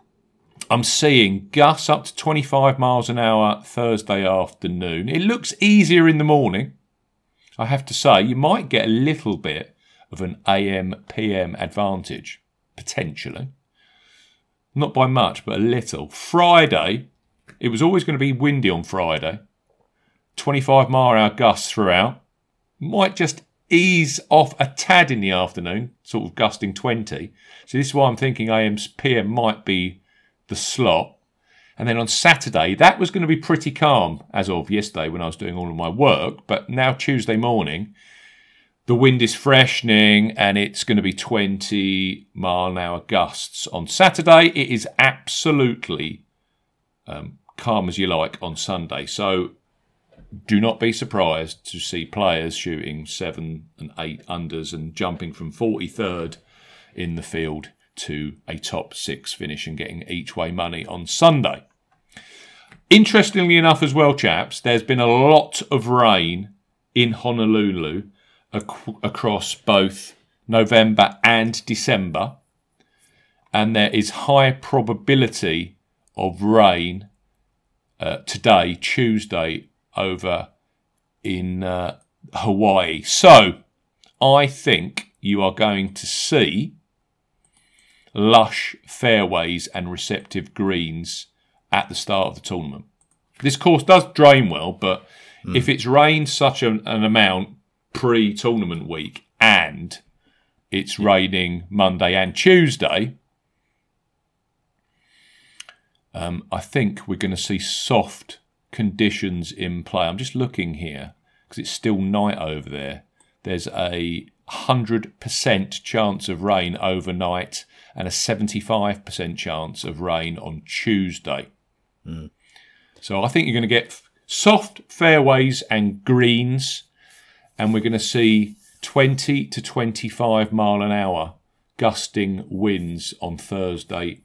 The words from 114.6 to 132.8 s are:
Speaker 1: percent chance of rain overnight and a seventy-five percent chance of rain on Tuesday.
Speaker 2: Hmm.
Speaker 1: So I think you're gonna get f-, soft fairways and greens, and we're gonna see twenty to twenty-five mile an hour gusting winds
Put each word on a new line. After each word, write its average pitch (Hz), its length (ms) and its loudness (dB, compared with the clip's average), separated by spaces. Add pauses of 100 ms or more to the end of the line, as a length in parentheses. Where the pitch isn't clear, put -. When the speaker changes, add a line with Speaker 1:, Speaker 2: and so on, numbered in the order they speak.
Speaker 1:
percent - 640 -2
chance 104 440 -4
of 87 140 -8
rain 92 340 -2
overnight 90 880 -6 (300)
and 95 140 -10
a - 20 -8
seventy-five 104 920 -4
percent 85 340 -10
chance 80 460 -10
of 80 160 -10
rain 82 380 -4
on 80 280 -14
Tuesday. 87 800 -4 (560)
Speaker 2:
Hmm. 80 220 -14 (760)
Speaker 1:
So 98 220 -4
I 120 60 0
think 156 180 0
you're 127 80 -2
gonna 117 120 0
get 117 220 2
f-, - 220 -20 (160)
soft - 640 2
fairways 135 720 4
and 104 420 -2
greens, 123 800 2 (760)
and 107 140 0
we're 110 80 0
gonna 113 180 0
see 107 580 2 (260)
twenty 135 640 0
to - 160 -12
twenty-five 110 920 -2
mile 104 300 2
an 104 100 -2
hour 90 420 -4 (420)
gusting 101 720 -2
winds 92 760 -4